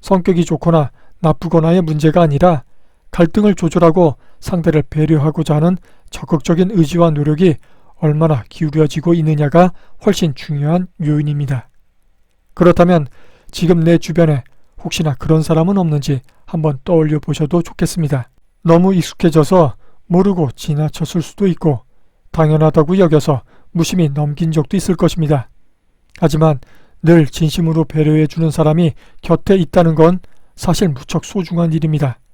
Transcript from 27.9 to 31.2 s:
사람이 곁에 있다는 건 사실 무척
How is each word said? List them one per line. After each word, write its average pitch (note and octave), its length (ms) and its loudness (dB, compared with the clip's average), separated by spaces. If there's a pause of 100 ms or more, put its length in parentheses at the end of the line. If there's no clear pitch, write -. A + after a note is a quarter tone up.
사람이 D#3 420 0 (280)
곁에 F#3 340 0
있다는 E3+ 400 2
건 E3+ 240 4 (360)
사실 F3+ 340 0
무척 - 360 -6